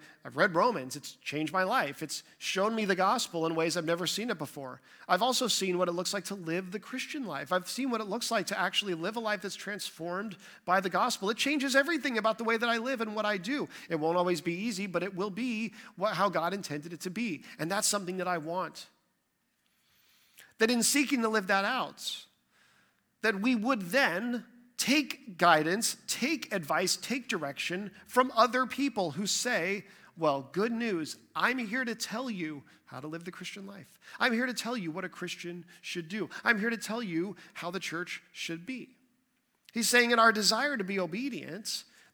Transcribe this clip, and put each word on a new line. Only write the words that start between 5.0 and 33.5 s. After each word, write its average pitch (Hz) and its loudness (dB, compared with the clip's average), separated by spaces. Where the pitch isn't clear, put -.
I've 185 4
also 247 2
seen 180 2
what 180 2
it 170 0
looks 180 -2
like 202 -4
to 196 -6
live 180 -4
the 196 -8
Christian 262 -8
life. 147 -4
I've 180 2
seen 262 -4
what 226 0
it 220 -4
looks 208 -4
like 214 2
to 196 -2
actually 190 0
live 170 -2
a 240 -4
life 208 -2
that's 196 -6
transformed 185 -6
by 185 6
the 185 0
gospel. 202 2
It 226 -2
changes 277 2
everything 277 2
about 214 2
the 233 -4
way 226 2
that 233 0
I 233 2
live 233 -2
and 220 -4
what 214 0
I 208 0
do. 202 -2
It 170 -2
won't 160 2
always 175 2
be 170 -2
easy, 196 -4
but 175 -2
it 190 -4
will 196 -2
be 220 -4
what, 202 0
how 185 4
God 170 0
intended 170 -6
it 156 -12
to 185 -6
be. 208 -4
And 160 -2
that's 208 2
something 185 -2
that 180 -4
I 180 0
want." 160 -6
That 220 6
in 240 4
seeking 269 2
to 226 4
live 214 0
that 196 4
out, 202 -4
that 208 2
we 247 4
would 208 0
then 233 0
take 240 0
guidance, 170 6
take 262 -2
advice, 170 0
take 240 -6
direction 175 -4
from 254 4
other 247 4
people 214 0
who 165 -4
say, 196 0
"Well, 139 2
good 214 2
news, 220 -2
I'm 220 2
here 240 -2
to 247 -4
tell 247 -6
you 156 -6
how - -14
to 147 -10
live 165 -10
the 185 -12
Christian 190 -12